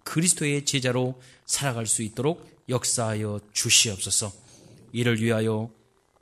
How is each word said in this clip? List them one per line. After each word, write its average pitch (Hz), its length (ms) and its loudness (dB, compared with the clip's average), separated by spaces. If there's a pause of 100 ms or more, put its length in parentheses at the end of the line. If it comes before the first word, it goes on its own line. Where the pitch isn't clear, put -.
그리스도의 147 600 0
제자로 127 560 0 (240)
살아갈 117 400 -2
수 107 160 -2
있도록 123 480 -4 (200)
역사하여 107 720 -2 (120)
주시옵소서. 101 800 2 (600)
이를 117 280 2
위하여 110 480 0 (520)